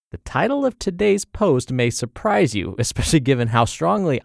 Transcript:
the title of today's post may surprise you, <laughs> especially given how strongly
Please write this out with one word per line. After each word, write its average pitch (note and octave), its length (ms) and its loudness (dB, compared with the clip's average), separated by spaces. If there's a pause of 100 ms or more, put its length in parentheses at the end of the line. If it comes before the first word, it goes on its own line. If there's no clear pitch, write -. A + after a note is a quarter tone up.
(120)
the - 60 -14
title B3+ 460 -2
of B3+ 140 -2
today's G3 460 0
post C#3 480 0
may B2 180 2
surprise F3 640 0
you, F#2 220 -4
<laughs> - 20 -8
especially - 420 0
given A#2+ 280 2
how A#2 160 4
strongly E3 600 0